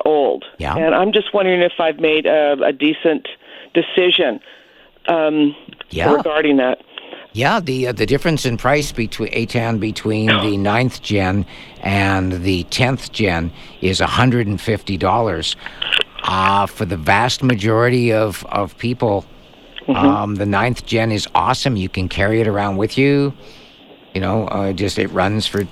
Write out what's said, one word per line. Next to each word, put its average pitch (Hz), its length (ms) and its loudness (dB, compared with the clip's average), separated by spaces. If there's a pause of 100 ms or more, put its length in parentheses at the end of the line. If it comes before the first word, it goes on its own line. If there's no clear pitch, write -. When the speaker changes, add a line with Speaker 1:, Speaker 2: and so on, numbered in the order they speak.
Speaker 1:
old. 139 400 2 (140)
Speaker 2:
Yeah. 69 180 -2
Speaker 1:
And 165 180 2
I'm 196 180 4
just 208 220 0
wondering 185 280 2
if 175 180 4
I've 160 200 0
made 156 260 2
a, 143 360 4
a 143 100 4
decent 151 540 0 (480)
decision, 170 680 2 (680)
um, 156 480 2 (340)
Speaker 2:
Yeah. 135 220 2
Speaker 1:
regarding 151 460 2
that. 127 220 0 (540)
Speaker 2:
Yeah, 156 260 2
the, 127 280 -2
uh, 123 40 -2
the 107 120 -2
difference 139 400 2
in 120 140 0
price 143 340 0
between, 110 400 -4
Eitan, 113 480 -2
between 110 460 -2
the 104 320 0
ninth 107 420 0
gen 95 460 0 (360)
and 95 600 0
the 92 220 0
tenth 127 460 -2
gen 85 400 -2 (300)
is 95 220 -2
a 87 40 2
hundred 120 400 2
and 101 140 -4
fifty 101 380 -4
dollars. 98 580 0 (680)
Uh, 95 420 0
for - 180 -6
the 90 140 -4
vast 107 440 0
majority 120 680 2
of, 110 380 0
of 101 260 -4
people, 117 480 -2 (640)
Speaker 1:
Mm-hmm. 269 80 0
Speaker 2:
um, 104 400 2
the 101 100 -2
ninth 104 400 0
gen 113 240 0
is 107 240 -2
awesome. 123 400 0
You 95 140 -2
can 92 200 -4
carry 107 320 0
it 110 60 2
around 101 300 -2
with 107 200 -2
you. 139 380 2 (800)
You 87 60 -4
know, 98 260 0
uh, 98 260 -2
just 92 240 -4
it 98 120 0
runs 98 400 0
for 101 240 -2